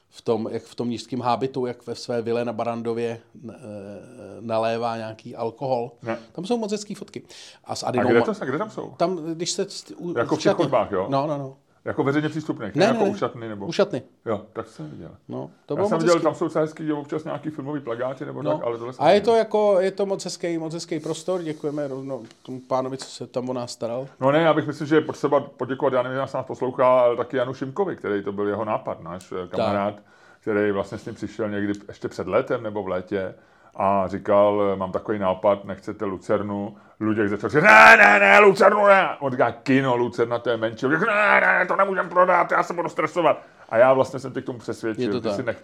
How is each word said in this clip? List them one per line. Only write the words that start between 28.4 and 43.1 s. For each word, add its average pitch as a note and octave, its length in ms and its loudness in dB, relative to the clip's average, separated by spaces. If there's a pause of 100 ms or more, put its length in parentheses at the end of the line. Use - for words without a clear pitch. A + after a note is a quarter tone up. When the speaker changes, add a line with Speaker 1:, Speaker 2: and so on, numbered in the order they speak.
Speaker 2:
jeho G#2 160 -4
nápad, G#2+ 380 -6
náš, F2 300 -14
eh, F2+ 160 -8
Speaker 1:
Tak. - 20 -20
Speaker 2:
kamarád, G#2 440 -2 (460)
který G#2 300 0
vlastně G2 280 -4
s - 80 -18
ním A#2 80 -10
přišel G#2 360 -6
někdy G2+ 220 -2 (160)
ještě - 200 -10
před G2 180 -8
létem A#2 360 0
nebo G#2+ 200 -6
v F#2+ 60 -8
létě F#2+ 460 -4 (440)
a G2 300 2
říkal, G2+ 540 4 (100)
eh, F#2+ 40 -2
„Mám F#2 160 -4
takový G#2 260 -4
nápad, G2 460 0
nechcete G2+ 400 -10
Lucernu?“ G2+ 720 -4 (240)
Luděk G#2+ 280 0
začal G#2+ 220 -4
říkat, D3 140 4
„Ne, A3 320 10
ne, G#3 240 6
ne, G3+ 180 8
Lucernu G#3 480 6
ne.“ F#3+ 220 6 (120)
On C#3 120 -2
říká, B2+ 200 2
„Kino, C3 440 2
Lucerna, A#2+ 420 0
to B2 120 -2
je A#2 60 2
menší.“ A2+ 300 -4
On D#3 140 2
říká, G#3 400 4
„Ne, - 60 4
ne, F3+ 200 2
to F3+ 100 -2
nemůžem F#3+ 320 0
prodat, F3 440 4
já E3+ 100 2
se F3+ 120 -6
budu E3+ 140 -4
stresovat.“ D#3 500 0 (300)